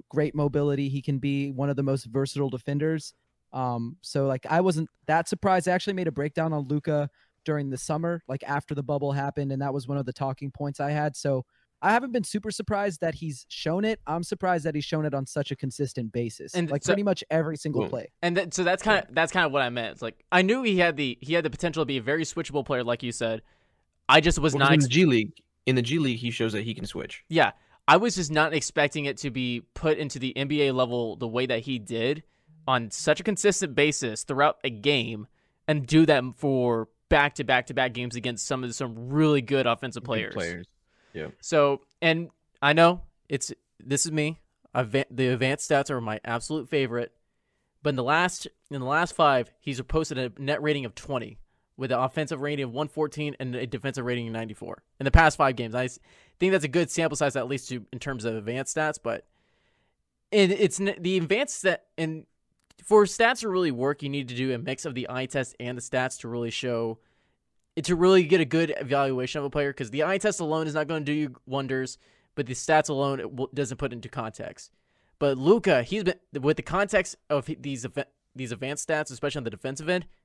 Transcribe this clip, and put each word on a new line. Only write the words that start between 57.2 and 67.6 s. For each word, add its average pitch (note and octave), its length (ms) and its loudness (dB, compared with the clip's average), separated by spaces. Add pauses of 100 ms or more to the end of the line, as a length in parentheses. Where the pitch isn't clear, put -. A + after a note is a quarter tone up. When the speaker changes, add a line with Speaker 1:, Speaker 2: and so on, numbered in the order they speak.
Speaker 2:
at B2 120 -2
least C3+ 220 -6
to, B2 240 -8
in B2 60 -10
terms B2+ 260 -6
of A2+ 100 -2
advanced A2+ 400 -6
stats, D#3 260 -2
but - 240 -6 (1080)
it, G3 200 6
it's G3+ 280 2
n-, G3 200 -2
the F#3 180 0
advanced G3 420 0
stat, F#3 260 0 (120)
and D#3+ 280 -6 (580)
for G#3 220 8
stats A#3 340 2
to A3 100 -4
really F#3 220 0
work, C3+ 320 -2
you C#3+ 60 -6
need C#3 200 -4
to B2 60 -8
do C3 180 -2
a A#2+ 40 -4
mix C#3 280 -6
of C#3+ 80 -6
the B2 160 -6
eye B2+ 180 -4
test - 320 -4
and B2 180 -8
the A#2+ 40 -10
stats C3 380 -4
to - 80 -12
really A#2 240 -4
show, A#2 480 -4 (800)